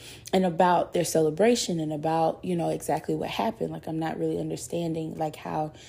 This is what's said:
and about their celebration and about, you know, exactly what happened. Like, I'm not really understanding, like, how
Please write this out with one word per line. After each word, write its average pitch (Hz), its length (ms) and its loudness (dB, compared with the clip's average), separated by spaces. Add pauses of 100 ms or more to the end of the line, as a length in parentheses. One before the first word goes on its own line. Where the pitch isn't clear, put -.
(320)
and 190 140 4
about 180 480 4
their 175 100 2
celebration 165 760 2
and 156 120 -2
about, 160 540 0
you 180 100 0
know, 160 140 0
exactly 156 460 -2
what 160 140 -4
happened. 190 440 -2
Like, 160 140 -10
I'm 160 120 -4
not 160 200 -4
really 160 180 0
understanding, 160 760 -4
like, 156 200 -4
how 160 380 -4 (160)